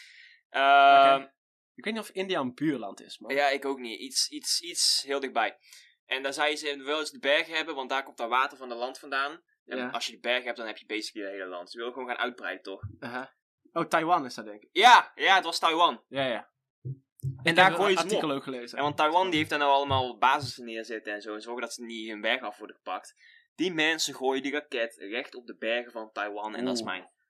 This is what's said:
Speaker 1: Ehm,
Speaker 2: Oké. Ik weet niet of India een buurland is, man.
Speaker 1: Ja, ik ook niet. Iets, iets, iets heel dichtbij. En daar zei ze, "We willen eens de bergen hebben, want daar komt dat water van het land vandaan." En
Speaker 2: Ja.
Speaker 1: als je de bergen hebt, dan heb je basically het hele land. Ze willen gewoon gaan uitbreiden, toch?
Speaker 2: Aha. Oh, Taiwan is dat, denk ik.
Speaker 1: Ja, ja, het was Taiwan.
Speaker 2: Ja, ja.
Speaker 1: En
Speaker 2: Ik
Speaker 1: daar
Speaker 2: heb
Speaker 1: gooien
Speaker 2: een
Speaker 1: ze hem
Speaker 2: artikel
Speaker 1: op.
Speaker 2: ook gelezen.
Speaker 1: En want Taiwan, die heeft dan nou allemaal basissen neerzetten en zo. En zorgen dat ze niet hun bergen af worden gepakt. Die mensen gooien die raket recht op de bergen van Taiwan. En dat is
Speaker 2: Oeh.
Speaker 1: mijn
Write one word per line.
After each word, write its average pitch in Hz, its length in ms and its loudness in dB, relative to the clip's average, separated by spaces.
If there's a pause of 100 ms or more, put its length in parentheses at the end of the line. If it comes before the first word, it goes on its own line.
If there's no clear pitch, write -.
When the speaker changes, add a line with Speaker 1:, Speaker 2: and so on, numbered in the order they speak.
(480)
Speaker 1:
Ehm, 139 760 10
Speaker 2:
Oké. 135 120 -20 (400)
Ik - 100 -14
weet 208 100 -4
niet 214 80 -6
of - 80 -14
India 185 300 -4
een 123 140 -4
buurland 123 460 -4
is, - 180 -18
man. 113 160 -8
Speaker 1:
Ja, 143 140 4
ik 139 160 -2
ook 139 140 -4
niet. 117 220 -10
Iets, - 280 -4
iets, - 320 -6
iets - 420 -2
heel 139 180 -2
dichtbij. 113 380 -2 (460)
En 135 180 -6
daar 139 100 -4
zei 151 240 0
ze, 151 100 -8 (100)
"We 139 80 -14
willen 147 140 -2
eens 151 120 -6
de 135 80 -18
bergen 160 360 0
hebben, 156 200 -4
want 131 160 -6
daar 135 120 -2
komt 131 140 -16
dat 117 120 -4
water 131 300 0
van 127 120 -12
het 117 80 -10
land 127 200 -8
vandaan." 143 440 -6 (220)
En 131 140 -8
Speaker 2:
Ja. 123 100 -6
Speaker 1:
als 120 180 -6
je 117 60 -10
de 107 80 -20
bergen 123 240 -2
hebt, 120 120 -6
dan 117 100 -8
heb 107 100 -10
je - 100 -20
basically 107 400 -6
het 98 100 -10
hele 95 120 -10
land. 90 220 -12
Ze - 80 -18
willen 120 140 -8
gewoon 127 160 -10
gaan 120 100 -6
uitbreiden, 110 440 -6
toch? 98 200 -12 (160)
Speaker 2:
Aha. 127 360 -10 (380)
Oh, 170 160 -2
Taiwan 165 360 2
is 123 100 -12
dat, 110 100 -12
denk 104 180 -16
ik. - 100 -20
Speaker 1:
Ja, 220 420 8
ja, 175 200 4
het 180 100 6
was 165 140 -4
Taiwan. 160 500 2
Speaker 2:
Ja, 135 180 -2
ja. 110 240 -4 (680)
Speaker 1:
En - 220 -8
Speaker 2:
Ik 165 120 2
Speaker 1:
daar 180 140 8
Speaker 2:
heb 170 60 0
Speaker 1:
gooien 190 160 2
Speaker 2:
een 185 60 2
Speaker 1:
ze 165 60 2
hem 175 60 -4
Speaker 2:
artikel 190 220 0
Speaker 1:
op. 139 60 -2
Speaker 2:
ook 139 60 -6
gelezen. 123 360 -10
Speaker 1:
En 139 60 0
want 147 120 -2
Taiwan, 170 340 4
die 156 80 2
heeft 151 120 -2
dan 151 80 0
nou 143 140 4
allemaal 135 460 2
basissen 131 460 2
neerzetten 113 480 -8
en 104 100 -8
zo. 107 120 -10
En 107 60 -8
zorgen 120 220 -8
dat 120 120 -8
ze 120 100 -14
niet 113 240 -10
hun 107 120 -10
bergen 113 260 -2
af 107 120 -12
worden 104 180 -16
gepakt. - 380 -10 (400)
Die 180 180 -2
mensen 156 420 0
gooien 135 280 0
die 135 100 -6
raket 123 440 -4
recht 113 380 -10
op 120 120 -18
de 113 100 -16
bergen 120 360 -4
van 110 200 -12
Taiwan. 104 420 -6
En 120 100 -4
dat 127 100 -2
is 117 60 -4
Speaker 2:
Oeh. 107 100 -6
Speaker 1:
mijn 92 200 -10 (200)